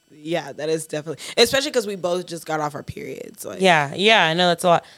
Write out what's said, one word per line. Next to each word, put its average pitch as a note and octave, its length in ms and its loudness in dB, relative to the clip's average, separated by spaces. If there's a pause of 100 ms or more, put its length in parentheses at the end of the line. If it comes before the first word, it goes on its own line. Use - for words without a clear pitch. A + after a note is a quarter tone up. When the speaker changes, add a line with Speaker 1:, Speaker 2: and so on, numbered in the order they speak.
(120)
Speaker 1:
yeah, D3+ 400 -6
that C#3+ 160 -6
is D#3+ 180 -2
definitely, D3+ 360 -8 (140)
especially C4+ 340 2
'cause A#3+ 160 -2
we G#3 80 -6
both F3+ 320 -4
just E3 200 -12
got D#3 120 -2
off D3 160 -4
our C#3+ 80 -10
periods. - 640 -12
Like. - 160 -10
Speaker 2:
Yeah, D#3+ 340 4
yeah, G#3 320 4
I D#3+ 80 0
know F3+ 140 4
that's E3+ 160 0
a F3+ 40 4
lot. E3+ 160 4 (140)